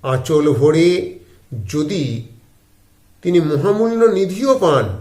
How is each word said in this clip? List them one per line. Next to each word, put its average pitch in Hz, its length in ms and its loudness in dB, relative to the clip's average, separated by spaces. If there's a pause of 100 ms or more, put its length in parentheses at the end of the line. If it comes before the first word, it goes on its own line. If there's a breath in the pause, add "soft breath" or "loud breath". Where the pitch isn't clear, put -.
আঁচল 147 500 0
ভরে 160 640 2 (500 soft breath)
যদি 147 540 -4 (960)
তিনি 175 180 2
মহামূল্য 202 680 0
নিধিও 202 520 0
পান 127 440 0